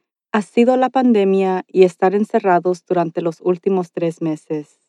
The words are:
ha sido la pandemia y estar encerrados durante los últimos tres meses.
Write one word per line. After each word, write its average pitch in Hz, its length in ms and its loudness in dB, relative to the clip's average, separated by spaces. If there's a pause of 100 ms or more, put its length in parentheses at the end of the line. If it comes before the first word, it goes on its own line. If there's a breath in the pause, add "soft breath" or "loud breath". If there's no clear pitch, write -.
(320)
ha 214 100 -2
sido 240 340 2
la 254 140 0
pandemia 196 760 0
y 185 180 4
estar 185 300 0
encerrados 185 680 0
durante 170 380 -4
los 170 180 -6
últimos 180 500 -4
tres 170 300 -6
meses. 156 580 -8 (100)